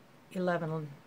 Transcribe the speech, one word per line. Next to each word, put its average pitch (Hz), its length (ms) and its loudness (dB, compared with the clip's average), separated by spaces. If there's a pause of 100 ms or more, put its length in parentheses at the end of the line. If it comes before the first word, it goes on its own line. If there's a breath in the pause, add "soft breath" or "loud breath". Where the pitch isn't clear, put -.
(320)
Eleven, 165 580 0 (180)